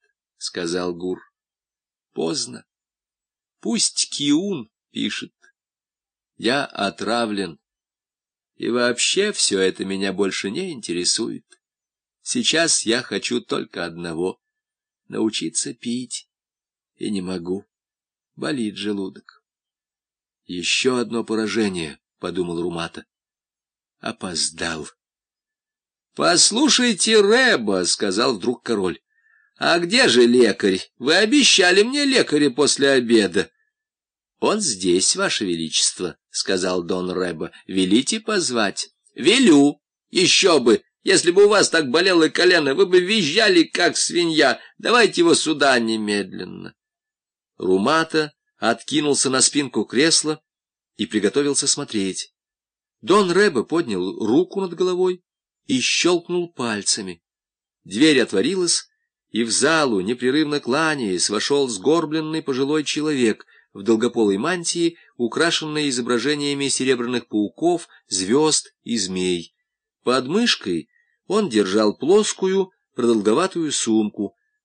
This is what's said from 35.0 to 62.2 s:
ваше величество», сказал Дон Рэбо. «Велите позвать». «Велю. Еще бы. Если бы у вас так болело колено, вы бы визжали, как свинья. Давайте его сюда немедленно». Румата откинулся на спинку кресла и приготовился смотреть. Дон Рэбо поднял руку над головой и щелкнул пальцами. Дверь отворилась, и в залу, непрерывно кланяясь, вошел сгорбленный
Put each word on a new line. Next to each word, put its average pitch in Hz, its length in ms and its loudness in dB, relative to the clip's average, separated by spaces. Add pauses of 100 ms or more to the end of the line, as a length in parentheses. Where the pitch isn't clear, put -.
ваше 180 300 -2
величество», 82 720 -4 (140)
сказал 92 500 -2
Дон 90 300 -4
Рэбо. 87 400 -6 (160)
«Велите 95 520 0
позвать». 123 680 -2 (240)
«Велю. 151 640 4 (300)
Еще 165 500 4
бы. 117 220 4 (220)
Если 170 260 4
бы 196 160 6
у 208 40 6
вас 196 200 4
так 151 220 0
болело 170 380 4
колено, 165 440 2
вы 190 140 2
бы 180 140 6
визжали, 185 640 2
как 165 340 0
свинья. 156 640 0 (200)
Давайте 214 420 2
его 165 140 6
сюда 143 420 2
немедленно». 98 960 -4 (840)
Румата 147 760 0 (240)
откинулся 135 720 0
на 131 120 0
спинку 123 440 -2
кресла 151 560 0 (540)
и 104 100 -4
приготовился 135 600 0
смотреть. 101 680 -4 (680)
Дон 185 280 4
Рэбо 175 340 2
поднял 107 640 -4
руку 165 340 2
над 185 140 -6
головой 180 500 -2 (440)
и 127 120 0
щелкнул 175 720 -2
пальцами. 104 720 -6 (640)
Дверь 127 380 2
отворилась, 165 640 -2 (440)
и 110 120 -2
в 113 80 -4
залу, 147 500 2
непрерывно 131 580 -2
кланяясь, 127 680 -2
вошел 135 380 0
сгорбленный 156 760 -2